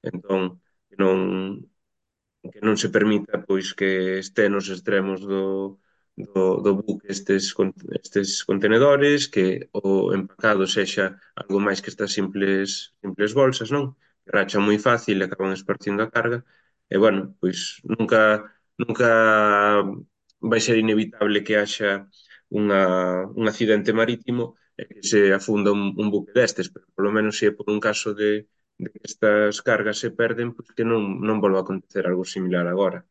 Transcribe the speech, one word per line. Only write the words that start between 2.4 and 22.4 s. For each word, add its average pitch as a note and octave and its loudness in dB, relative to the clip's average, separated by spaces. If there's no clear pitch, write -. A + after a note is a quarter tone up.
que - -20
non G#2 2
se G2 -2
permita, G#2 0
pois, F#2+ -4
que F#2+ 0
este G2 0
nos G2 -2
extremos F#2+ -2
do, G2 -4
do, F#2+ 0
do G2 2
buque G#2+ -8
estes G2 -2
con-, F#2+ -2
estes - -4
contenedores, C#3 4
que F#2 0
o G2 0
empacado G2 0
sexa F#2+ -2
algo G2 -2
máis G2 0
que - -12
estas G2+ -6
simples, G2 -2
simples G#2 -2
bolsas, C3 2
non? C3+ -4
Que - -2
rachan G2+ 2
moi G#2 4
fácil A2+ 0
e F#2 0
acaban F#2+ -4
esparcindo G2+ -4
a A2 -8
carga. A#2+ -2
E, G2 2
bueno, G2 2
pois, - -4
nunca, A2 2
nunca A#2 0
vai A2+ 2
ser A#2 2
inevitable A2 0
que G#2+ -2
haxa G2+ -2